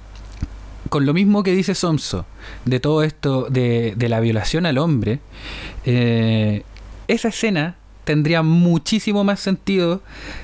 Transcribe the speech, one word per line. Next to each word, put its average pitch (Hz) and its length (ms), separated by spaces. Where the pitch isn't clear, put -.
Con 143 160
lo 147 80
mismo 202 300
que 185 80
dice 190 240
Somso, 147 500
de 123 140
todo 151 240
esto, 139 460
de, 117 480
de 120 120
la 113 120
violación 117 440
al 139 120
hombre, 135 420
eh, 113 800
esa 226 220
escena 180 460
tendría 156 360
muchísimo 175 840
más 202 160
sentido 190 600